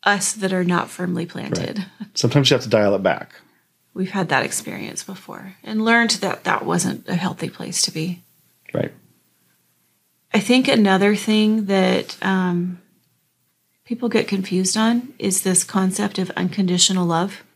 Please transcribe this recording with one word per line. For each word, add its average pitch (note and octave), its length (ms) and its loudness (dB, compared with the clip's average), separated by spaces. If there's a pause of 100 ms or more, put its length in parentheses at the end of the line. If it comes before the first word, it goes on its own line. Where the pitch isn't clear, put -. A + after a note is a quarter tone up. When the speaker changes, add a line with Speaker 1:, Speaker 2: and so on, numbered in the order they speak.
Speaker 1:
us G3+ 300 0
that F#3+ 200 -2
are F#3 100 0
not F3 260 0
firmly F3 360 -4
planted. - 540 -6 (200)
Speaker 2:
Right. - 180 -14
Sometimes C3+ 320 2
you C#3+ 60 6
have B2 80 0
to A#2 60 -8
dial G#2 260 4
it G2 80 0
back. - 320 -2 (640)
Speaker 1:
We've F#3+ 120 -4
had F#3 180 -4
that C3 160 2
experience - 580 -10
before - 580 -18
and A3 220 -4
learned A#3 280 2 (100)
that - 240 -6
that F3 200 0
wasn't F3+ 440 -2
a F3+ 60 -2
healthy E3 340 -4
place - 320 -6
to - 100 -2
be. E3+ 320 -6 (500)
Speaker 2:
Right. - 200 -4 (1400)
Speaker 1:
I A3 60 4
think B3+ 300 2
another G3+ 480 4
thing G#3+ 480 2
that, F#3+ 560 2
um, F3+ 580 -2 (1040)
people A#3+ 240 -6
get A3 180 0
confused F#3+ 520 -2
on A#3 420 2
is F#3+ 220 -2
this F#3 240 2
concept F#3+ 520 0
of F3+ 200 -2
unconditional F3+ 680 2
love. E3+ 380 -2 (120)